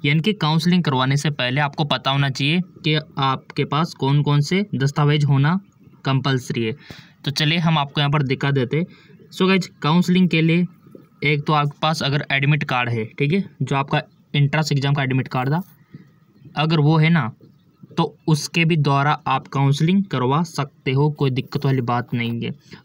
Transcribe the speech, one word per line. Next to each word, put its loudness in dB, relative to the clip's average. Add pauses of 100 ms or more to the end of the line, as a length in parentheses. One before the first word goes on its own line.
यानी 2
कि 0
काउंसलिंग 0
करवाने 0
से 0
पहले -2
आपको -2
पता -2
होना 0
चाहिए 0
कि -2 (180)
आपके -2
पास -2
कौन 2
कौन 2
से 0
दस्तावेज 2
होना 2 (440)
compulsory -2
है। -4 (520)
तो -4
चलिए 0
हम 2
आपको -2
यहाँ 2
पर 2
दिखा -2
देते 0
हैं। -2 (480)
So 0
guys, 0 (120)
counseling 4
के 2
लिए 2 (580)
एक 0
तो 0
आपके 0
पास -2
अगर -2
admit 2
card -2
है, -2
ठीक -2
है, -2 (120)
जो -2
आपका -2 (320)
entrance 0
exam 0
का -2
admit -2
card -4
था, -2 (920)
अगर 0
वो 4
है 4
ना, 0 (640)
तो -4 (100)
उसके 0
भी 2
द्वारा 2
आप -2
counseling 2
करवा 0
सकते -6
हो, 2
कोई -2
दिक्कत -6
वाली 0
बात -4
नहीं -4
है। -8 (320)